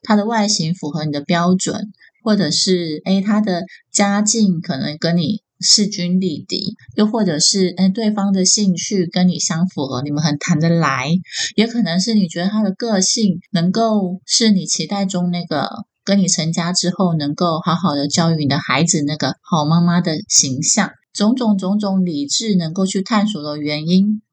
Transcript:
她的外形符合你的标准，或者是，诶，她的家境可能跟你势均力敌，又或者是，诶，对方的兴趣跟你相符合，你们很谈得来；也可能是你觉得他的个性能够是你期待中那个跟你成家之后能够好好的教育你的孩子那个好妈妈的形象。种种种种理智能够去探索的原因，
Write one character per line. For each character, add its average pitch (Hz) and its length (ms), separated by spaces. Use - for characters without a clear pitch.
她 214 160
的 202 80
外 220 200
形 175 300
符 151 160
合 156 140
你 151 60
的 143 100
标 175 340
准， - 260
或 220 140
者 175 160
是， 170 540
诶， 196 160
她 208 180
的 190 240
家 202 280
境 208 380
可 175 160
能 147 220
跟 170 180
你 180 260
势 208 220
均 180 320
力 180 260
敌， - 300
又 214 100
或 214 160
者 160 160
是， 185 380
诶， 190 100
对 214 240
方 202 220
的 185 100
兴 190 320
趣 180 300
跟 180 240
你 143 100
相 165 300
符 147 160
合， 127 160
你 147 100
们 147 100
很 147 160
谈 160 220
得 165 80
来； 147 420
也 208 100
可 240 160
能 170 160
是 226 180
你 190 120
觉 170 160
得 190 60
他 214 120
的 196 120
个 220 260
性 185 400
能 175 200
够 208 540
是 - 260
你 180 140
期 - 200
待 202 200
中 180 260
那 175 140
个 151 240
跟 202 160
你 180 80
成 160 240
家 170 220
之 180 200
后 175 220
能 147 180
够 165 300
好 165 120
好 165 200
的 143 140
教 165 240
育 - 20
你 151 100
的 139 140
孩 139 240
子 165 200
那 147 120
个 135 260
好 156 220
妈 165 160
妈 175 220
的 165 160
形 - 340
象。 - 300
种 214 200
种 214 240
种 196 220
种 190 240
理 147 220
智 214 300
能 165 180
够 190 120
去 190 160
探 214 240
索 214 160
的 147 160
原 151 300
因， 202 340